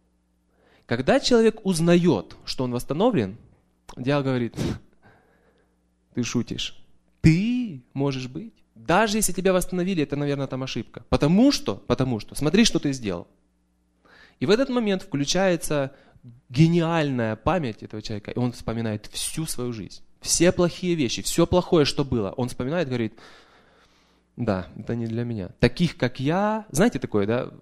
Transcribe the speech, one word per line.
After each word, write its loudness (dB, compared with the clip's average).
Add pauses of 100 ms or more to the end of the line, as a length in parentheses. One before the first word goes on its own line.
(880)
Когда 2
человек 2
узнает, 2
что -4
он -2
восстановлен, 0 (600)
дьявол 0
говорит: -2 (1600)
«Ты -2
шутишь? -4 (460)
Ты 2 (120)
можешь -2
быть? -14 (220)
Даже 2
если 0
тебя 0
восстановили, 0
это, -4
наверное, -2
там -6
ошибка. -8
Потому 4
что, -4
потому 0
что, -16
смотри, 4
что 2
ты 0
сделал». -6 (1120)
И -2
в 2
этот 2
момент 0
включается -2 (560)
гениальная 2
память -4
этого -12
человека, -8
и -6
он -2
вспоминает -6
всю -6
свою -6
жизнь. -12 (180)
Все 2
плохие 0
вещи, -2
все 2
плохое, 4
что -2
было, -2
он -4
вспоминает, -4
говорит: -2 (1200)
«Да, -2
это -8
не -6
для -6
меня. -6 (120)
Таких, 2
как -2
я», -2
знаете 2
такое, 0
да? -2 (120)